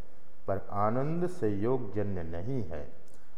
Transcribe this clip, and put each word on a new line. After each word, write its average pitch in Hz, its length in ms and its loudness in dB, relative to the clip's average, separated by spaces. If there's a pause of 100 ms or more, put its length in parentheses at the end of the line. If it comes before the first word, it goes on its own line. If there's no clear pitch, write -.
(480)
पर 95 140 0 (180)
आनंद 139 500 2
संयोगजन्य 104 960 0
नहीं 92 380 0
है। 82 240 -2 (500)